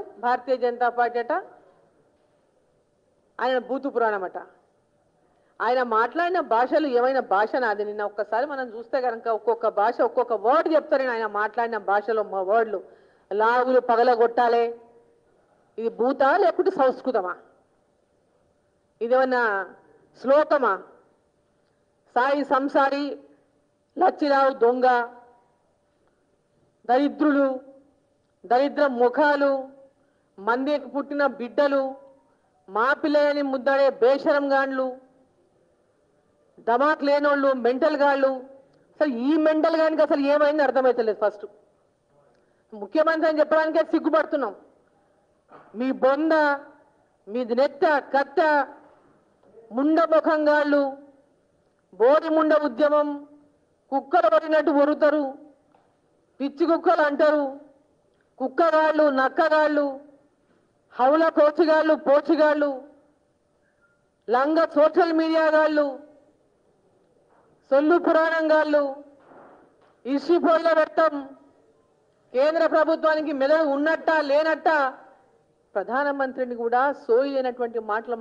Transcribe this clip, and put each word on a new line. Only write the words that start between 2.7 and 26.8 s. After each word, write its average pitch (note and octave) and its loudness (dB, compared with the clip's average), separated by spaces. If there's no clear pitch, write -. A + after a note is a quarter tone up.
ఆయన B3+ -2
బూతు C4+ -6
పురాణం G#3+ -2
అట. - -12
ఆయన B3 0
మాట్లాడిన E4 0
భాషలు C#4 2
ఏమైనా B3+ 0
భాష G#3+ 0
నాది? G#3 -4
నిన్న G#3 -8
ఒక్కసారి A3 -4
మనం C4 -6
చూస్తే A#3 -8
కనుక A#3 -6
ఒక్కొక్క A3+ -2
భాష, A#3 0
ఒక్కొక్క A#3+ -2
word D#4+ 2
చెప్తారు. C#4 0
నేను B3 -4
ఆయన A3+ -4
మాట్లాడిన A3+ -4
భాషలో G#3 0
మా F#3+ -4
వర్డ్లు, A3 0
లాగులు B3 2
పగలగొట్టాలే, A#3 2
ఇది A3+ -4
భూతా C4+ 2
లేకుంటే F4+ 0
సంస్కృతమా? A#3 -2
ఇదేమన్నా B3+ 0
శ్లోకమా? C4+ 2
సాయి C#4 0
సంసారి, C#4 0
లచ్చిరావు C#4 2
దొంగ, B3+ 2